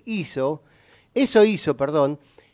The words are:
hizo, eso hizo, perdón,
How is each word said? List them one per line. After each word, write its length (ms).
hizo, 580
eso 320
hizo, 320
perdón, 440